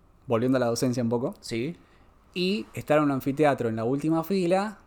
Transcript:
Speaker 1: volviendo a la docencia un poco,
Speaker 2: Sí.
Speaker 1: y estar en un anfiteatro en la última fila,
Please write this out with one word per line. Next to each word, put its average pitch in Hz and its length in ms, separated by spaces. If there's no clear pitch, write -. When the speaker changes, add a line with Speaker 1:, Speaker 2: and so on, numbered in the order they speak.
Speaker 1:
volviendo 127 300
a - 20
la 120 80
docencia 123 340
un 117 80
poco, 123 320
Speaker 2:
Sí. 123 340
Speaker 1:
y 190 400
estar 147 240
en 151 60
un 143 60
anfiteatro 135 580
en 110 60
la 110 80
última 156 400
fila, 190 640